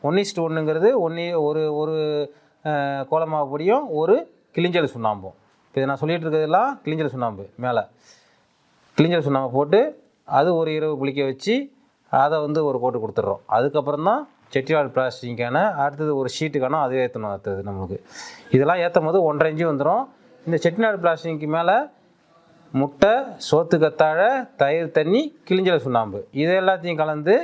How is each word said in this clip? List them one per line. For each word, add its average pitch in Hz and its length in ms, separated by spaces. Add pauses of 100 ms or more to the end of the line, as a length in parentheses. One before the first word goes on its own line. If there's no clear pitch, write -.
ஒன் 156 120
ஈஸ்ட் 196 240
ஒன்னுங்கிறது 160 540
ஒன்னு, 170 480
ஒரு, 151 320
ஒரு, 156 220 (680)
அஹ், 139 420
கோலமாவு 156 420
பொடியும் 185 400
ஒரு 165 280 (380)
கிளிஞ்சல் 170 320
சுண்ணாம்பும். 104 500 (220)
இப்ப - 160
இதை 135 100
நான் 135 120
சொல்லிட்டு 160 300
இருக்கிறதெல்லாம் 160 440 (120)
கிளிஞ்சல் 156 280
சுண்ணாம்பு. 113 340 (120)
மேல 120 220 (1160)
கிளிஞ்சல் 165 260
சுண்ணாம்பை 135 300
போட்டு 147 280 (480)
அது 160 280
ஒரு 160 180
இரவு 156 220
புளிக்க 139 280
வச்சு 135 300 (580)
அதை 147 260
வந்து 151 260
ஒரு 131 140
கோட்டு 123 200
கொடுத்துட்றோம். 107 480
அதுக்கப்புறம் 143 580
தான் 240 180 (280)
செட்டிநாடு 139 400
பிளாஸ்டிக்கான 127 840
அடுத்தது 143 420
ஒரு 131 120 (120)
ஷீட்டுக்கான 147 400
அதுவே 127 260
ஏற்றணும். 110 240
அடுத்தது 98 320
நம்மளுக்கு 95 360 (520)
இதெல்லாம் 143 260
ஏத்தும் 175 280
போது 175 180
ஒன்றரை 151 300
இன்ச்சு 160 180
வந்துடும். 156 340 (400)
இந்த 165 120
செட்டிநாடு 190 420
பிளாஸ்டிக்கு 165 480
மேல 165 240 (1040)
முட்டை, 139 380 (260)
சோத்து 165 400
கத்தாழை, 165 760
தயிர் 156 340
தண்ணி, 202 540
கிளிஞ்சல் 185 360
சுண்ணாம்பு, 113 520
இது 165 280
எல்லாத்தையும் 175 360
கலந்து 156 480